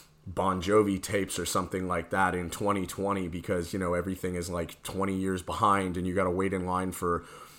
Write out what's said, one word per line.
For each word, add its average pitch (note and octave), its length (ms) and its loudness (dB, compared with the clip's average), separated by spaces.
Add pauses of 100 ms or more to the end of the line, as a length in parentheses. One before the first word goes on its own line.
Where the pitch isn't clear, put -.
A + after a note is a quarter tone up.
(260)
Bon F#2 360 0
Jovi G2 400 4
tapes G2 360 -2
or F2 80 -2
something F#2 420 -2
like F2 240 -2
that F#2 240 4
in F2 140 -2
twenty G2+ 360 0
twenty G2 420 -2
because, F2 460 -2
you G2+ 60 -2
know, F2 140 0
everything F2+ 420 -2
is, E2+ 140 -4
like, F2 340 -6
twenty G2 320 -2
years F#2+ 260 0
behind F#2+ 560 2
and F2+ 100 0
you F2+ 60 0
gotta F#2 160 4
wait F#2+ 240 0
in F2+ 120 0
line F#2 260 0
for E2+ 340 -2 (340)